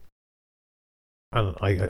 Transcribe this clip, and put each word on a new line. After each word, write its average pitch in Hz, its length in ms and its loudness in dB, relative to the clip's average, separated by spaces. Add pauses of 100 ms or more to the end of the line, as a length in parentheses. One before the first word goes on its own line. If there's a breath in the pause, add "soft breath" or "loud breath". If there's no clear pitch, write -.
(1300)
And 101 280 0
I, 98 280 2